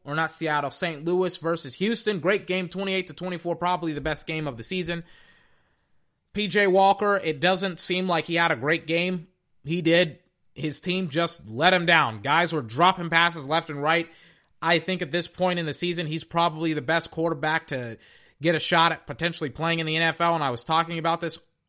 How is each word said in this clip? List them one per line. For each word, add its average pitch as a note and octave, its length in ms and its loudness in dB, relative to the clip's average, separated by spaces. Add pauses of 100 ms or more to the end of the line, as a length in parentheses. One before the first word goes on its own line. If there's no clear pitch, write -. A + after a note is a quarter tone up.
or C#3 120 -6
not D#3+ 180 -2
Seattle, D3 380 -2
Saint D#3+ 340 -4
Louis F3+ 320 2
versus D#3 380 -4
Houston. G#3 460 0
Great F#3+ 260 0
game, F3+ 240 -2
twenty-eight F#3+ 380 -4
to D#3+ 40 -14
twenty-four, F3 440 -6
probably E3+ 360 0
the C#3+ 80 -6
best D3 260 -4
game D#3 220 -4
of B2 80 -6
the A2+ 80 -10
season. E3+ 400 -4 (1300)
P G#3 160 -2
J G3+ 180 4
Walker, G3 560 4
it D#3 160 -2
doesn't F3+ 400 0
seem F#3 300 -2
like E3 160 2
he E3+ 100 -4
had E3+ 160 4
a D3+ 60 0
great D#3 320 -2
game. F3 400 0 (340)
He E3 200 -2
did. E3 360 4 (340)
His D3 280 -4
team F#3 300 -4
just E3 380 -2
let C#3 240 2
him F3 140 2
down. C3+ 360 4
Guys D#3+ 300 2
were D#3+ 80 -2
dropping E3 480 2
passes E3 380 2
left D#3 240 0
and C#3+ 100 -8
right. E3 280 0 (520)
I E3 200 2
think F3+ 200 -4
at D3 120 -6
this E3+ 160 -2
point F3+ 320 0
in E3 60 -4
the D3 80 -6
season, F3 340 -4
he's D#3 160 -6
probably E3 480 0
the D3 100 -2
best D#3+ 300 0
quarterback D#3+ 560 -2
to A#2+ 300 -8 (440)
get D#3+ 140 4
a - 20 -2
shot E3 320 4
at D#3 160 -6
potentially D#3+ 440 -4
playing E3 280 -2
in D#3+ 80 -4
the D#3 80 -2
N D#3+ 80 2
F E3 180 0
L, E3+ 140 4
and D#3+ 80 -2
I C3+ 80 0
was A#2+ 140 -6
talking E3 340 0
about E3 220 0
this E3 180 -6 (300)